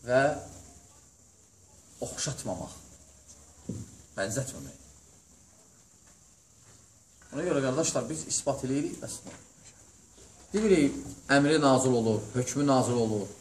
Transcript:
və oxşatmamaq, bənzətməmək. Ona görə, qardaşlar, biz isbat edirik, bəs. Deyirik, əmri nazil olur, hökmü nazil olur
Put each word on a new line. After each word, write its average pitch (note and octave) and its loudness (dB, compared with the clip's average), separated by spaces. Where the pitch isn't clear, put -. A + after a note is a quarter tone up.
və B2+ 4
oxşatmamaq, - -8
bənzətməmək. A2+ -6
Ona D#3+ -6
görə, D3 0
qardaşlar, C3+ -2
biz D#3 -8
isbat - -4
edirik, C#3 -2
bəs. - -12
Deyirik, F#3 4
əmri D3 6
nazil C3 6
olur, A2 2
hökmü C3+ 0
nazil B2 2
olur G#2+ 0